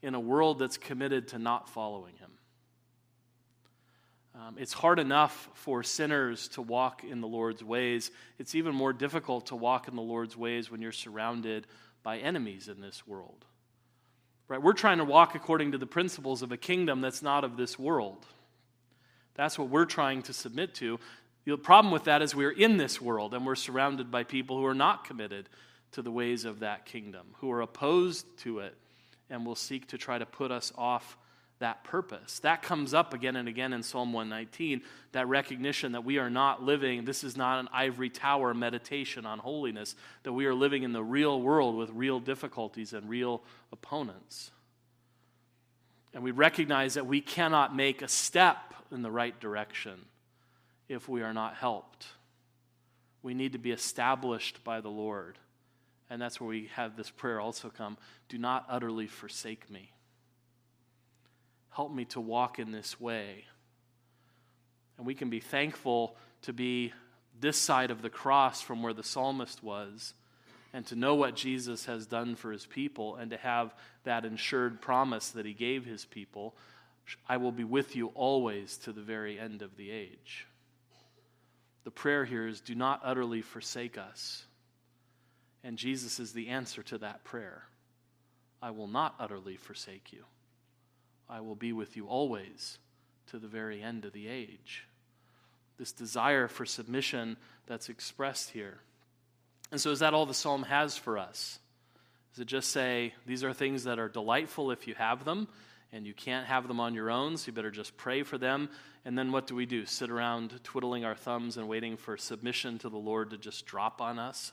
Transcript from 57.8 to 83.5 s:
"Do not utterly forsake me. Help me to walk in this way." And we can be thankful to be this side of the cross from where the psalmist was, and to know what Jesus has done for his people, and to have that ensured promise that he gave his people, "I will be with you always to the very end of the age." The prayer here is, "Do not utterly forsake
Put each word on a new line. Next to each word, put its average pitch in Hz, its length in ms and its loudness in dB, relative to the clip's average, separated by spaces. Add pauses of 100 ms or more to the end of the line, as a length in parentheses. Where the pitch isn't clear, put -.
"Do 127 80 -10
not 123 320 -2
utterly 113 380 -4
forsake - 600 -12
me. 98 260 -20 (1800)
Help 147 200 -6
me 127 140 -6
to 123 160 -8
walk 117 380 0
in 110 120 -8
this 107 280 -10
way." 107 480 -8 (1500)
And 123 120 -10
we 135 80 -4
can 127 160 -4
be 113 80 -4
thankful 127 760 0 (280)
to 135 100 -6
be 123 400 -2 (460)
this 147 180 2
side 127 320 4
of 113 140 -6
the 113 80 -6
cross 135 500 4
from 117 220 -6
where 117 100 -2
the 110 80 -8
psalmist 131 640 -4
was, 104 500 -10 (580)
and 123 140 -8
to 123 100 -10
know 131 200 6
what 135 200 4
Jesus 123 500 -4
has 113 200 -6
done 120 300 -2
for 113 160 -8
his 104 160 -10
people, 131 480 -6
and 117 160 -10
to 113 60 -8
have 120 360 0 (300)
that 117 200 0
ensured 117 600 0
promise 127 480 2
that 107 160 -8
he 107 80 -8
gave 123 280 -2
his 117 220 -12
people, 104 500 -14 (720)
"I 127 100 2
will 123 140 0
be 117 120 -4
with 135 320 0
you 117 140 -2
always 120 680 0
to - 160 -12
the 107 80 -12
very 107 380 -8
end 107 240 -10
of 98 140 -16
the 98 120 -14
age." - 560 -14 (1400)
The 113 80 -12
prayer 143 340 2
here 113 220 -2
is, 110 140 -8
"Do - 120 -10
not 131 300 0
utterly 123 400 -2
forsake 117 520 -10